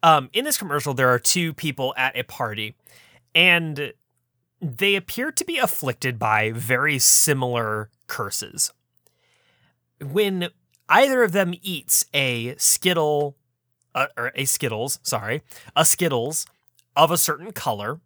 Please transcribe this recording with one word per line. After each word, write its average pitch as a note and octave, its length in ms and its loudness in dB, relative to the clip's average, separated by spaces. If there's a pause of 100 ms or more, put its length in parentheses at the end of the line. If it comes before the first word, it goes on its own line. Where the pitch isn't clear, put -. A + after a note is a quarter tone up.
Um, D3+ 300 6
in A#3+ 120 -2
this D4 140 -2
commercial, D3 340 -4
there B2+ 160 4
are B2 100 4
two E3 360 -2
people C3+ 420 -4
at C3 200 -2
a B2 80 -4
party, G#2+ 500 -6 (600)
and E3 580 2 (680)
they F#3+ 360 0
appear A#3+ 360 -4
to - 120 -4
be E4 140 -6
afflicted B2+ 600 -2
by A2 320 2
very B2+ 480 0
similar A#2+ 920 2 (200)
curses. - 640 -6 (1300)
When F3+ 460 -2 (400)
either B3+ 340 4
of G3+ 100 2
them F3+ 300 0
eats - 500 -2
a B2 440 0
Skittle, D3+ 800 0 (580)
uh, C3 120 0 (100)
or A#2+ 180 -4
a C3+ 100 -4
Skittles, B2+ 580 -4
sorry, A2 400 -4 (320)
a D#3 100 4
Skittles D3 640 0 (480)
of D#3+ 160 6
a E3+ 80 0
certain E3 340 -2
color A2+ 540 -6